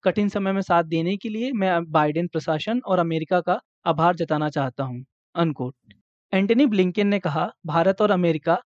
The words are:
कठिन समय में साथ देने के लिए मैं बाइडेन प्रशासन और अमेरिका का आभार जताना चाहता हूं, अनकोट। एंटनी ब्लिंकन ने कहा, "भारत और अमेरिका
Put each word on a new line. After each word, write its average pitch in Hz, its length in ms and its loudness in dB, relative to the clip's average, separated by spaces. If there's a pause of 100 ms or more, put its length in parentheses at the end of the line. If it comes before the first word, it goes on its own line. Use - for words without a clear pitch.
कठिन 202 260 0
समय 196 220 -2
में 196 100 -2
साथ 170 220 2
देने 165 340 -2
के 226 120 -10
लिए 226 220 -6
मैं 185 400 -2
बाइडेन 151 360 2
प्रशासन 165 580 -4
और 185 140 0
अमेरिका 165 420 0
का 185 200 -2 (240)
आभार 165 300 2
जताना 151 340 -2
चाहता 139 340 -4
हूं, 127 200 -8 (320)
अनकोट। 151 400 -2 (580)
एंटनी 208 320 4
ब्लिंकन 202 420 2
ने 202 120 2
कहा, 160 320 -4 (140)
"भारत 170 360 2
और 208 100 4
अमेरिका 170 580 0